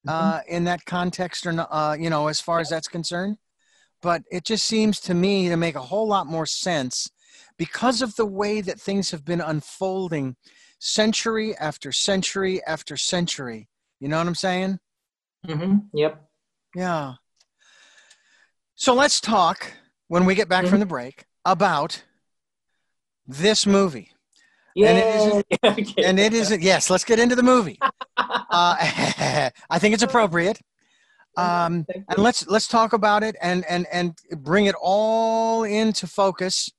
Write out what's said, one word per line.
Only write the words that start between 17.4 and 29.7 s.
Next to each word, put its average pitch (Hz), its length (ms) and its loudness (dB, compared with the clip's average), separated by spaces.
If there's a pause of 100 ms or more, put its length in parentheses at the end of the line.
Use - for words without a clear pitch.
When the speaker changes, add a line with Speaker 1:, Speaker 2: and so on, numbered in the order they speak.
Speaker 2:
So - 180 2
let's 277 260 4
talk 190 500 0 (380)
when 175 160 2
we 185 100 4
get 196 140 0
back 185 140 2
Speaker 1:
Mm-hmm. 180 80 0
Speaker 2:
from 202 100 6
the 208 60 0
break 135 400 -10 (180)
about 165 580 0 (1200)
this 185 400 0
movie. 196 460 2 (640)
And 214 200 8
it 220 200 4
isn't, 214 340 4
Speaker 1:
Yay! - 120 0
<laughs> - 80 0
Okay. 202 340 -2
Speaker 2:
and 185 140 4
it 214 140 4
isn't, 208 300 0
yes, 175 260 4
let's 185 160 2
get 226 140 2
into 240 180 4
the 247 60 2
movie. 240 420 4
Speaker 1:
<laughs> 262 60 0 (640)
Speaker 2:
Uh, 175 260 4
<laughs> 143 720 -2 (200)